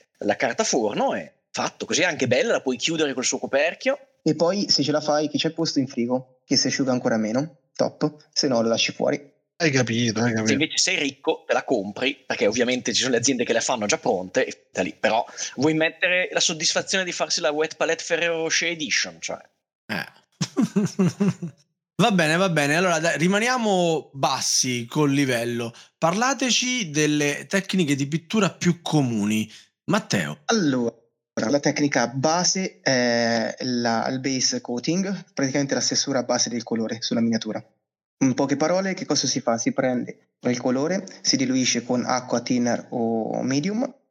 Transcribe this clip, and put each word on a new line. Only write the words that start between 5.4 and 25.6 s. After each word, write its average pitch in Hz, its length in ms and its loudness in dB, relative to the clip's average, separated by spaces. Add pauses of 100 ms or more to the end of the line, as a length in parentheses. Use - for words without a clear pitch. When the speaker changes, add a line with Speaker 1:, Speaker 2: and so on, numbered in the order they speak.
Speaker 2:
posto 160 300 -2
in 127 80 0
frigo, 123 560 -4
che 139 100 -2
si - 140 2
asciuga 131 240 0
ancora 123 240 0
meno, 113 460 -2 (120)
top, - 580 -2
se - 140 0
no 117 160 2
lo 113 60 0
lasci 110 240 0
fuori. - 420 -2 (260)
Speaker 3:
Hai 160 120 2
capito, 117 480 0
hai 120 80 2
capito. 110 180 0
Speaker 1:
Se - 60 4
invece 147 240 0
sei - 240 2
ricco, 143 440 -2
te - 80 -2
la 127 120 2
compri, 117 500 -2 (100)
perché 117 220 0
ovviamente 120 460 0
ci - 80 0
sono 131 140 0
le 117 40 4
aziende 120 240 2
che 117 100 0
le 113 80 2
fanno 113 260 -2
già - 120 0
pronte, 98 480 0
e - 240 -12
da - 120 -2
lì. 87 120 -6
Però 107 300 0 (320)
vuoi 156 180 2
mettere 175 560 0
la 185 80 -2
soddisfazione 175 640 0
di 180 80 -6
farsi 160 300 -2
la 160 100 0
wet 156 240 -2
palette 160 300 -2
Ferrero 165 380 -2
Rocher 165 280 -2
Edition, 110 500 -4
cioè. - 200 -10 (460)
Speaker 4:
Eh. 95 200 -6 (320)
<laughs> 190 1160 -2 (440)
Va 220 120 4
bene, 165 240 4
va 190 120 4
bene. 151 280 2
Allora, 175 240 2
dai, 156 180 0
rimaniamo 196 960 2
bassi 131 720 0
col 147 240 2
livello. 120 640 0 (240)